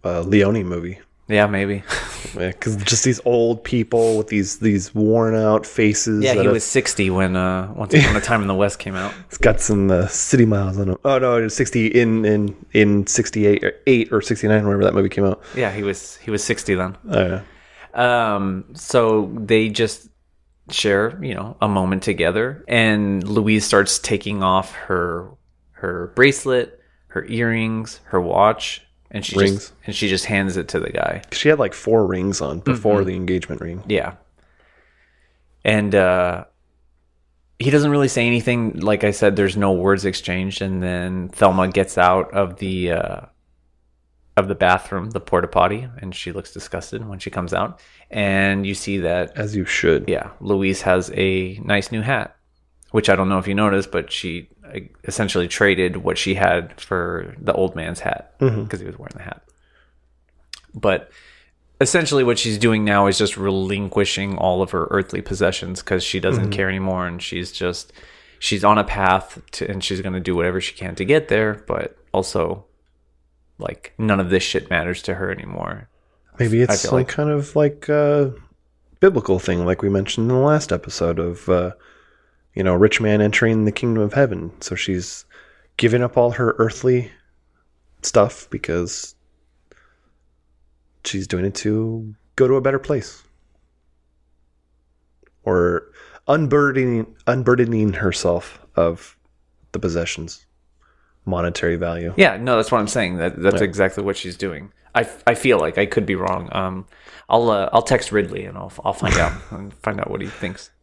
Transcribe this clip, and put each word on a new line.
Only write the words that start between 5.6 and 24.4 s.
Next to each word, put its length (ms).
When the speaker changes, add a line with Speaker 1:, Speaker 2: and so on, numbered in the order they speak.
Speaker 1:
faces 580
Speaker 2:
Yeah, 120
Speaker 1:
that 60
Speaker 2:
he 40
Speaker 1:
have 80
Speaker 2:
was 100
sixty 460
when, 260
uh, 400
Once 200
Upon 200
a 60
Speaker 1:
<laughs> 80
Speaker 2:
Time 140
in 40
the 60
West 240
came 180
out. 160
Speaker 1:
He's 120
got 200
some, 300
uh, 160
city 400
miles 340
on 100
him. 140
Oh, 140
no, 200
it 80
was 100
sixty 320
in, 380
in, 300
in 340
sixty-eight 560
or 100
eight 260
or 80
sixty-nine, 440
whenever 180
that 100
movie 160
came 160
out. 160
Speaker 2:
Yeah, 160
he 100
was, 360
he 120
was 140
sixty 320
then. 200
Speaker 1:
Oh, 320
yeah. 400
Speaker 2:
Um, 300
so 600
they 340
just 400
share, 500
you 140
know, 260
a 60
moment 360
together, 680
and 580
Louise 380
starts 340
taking 420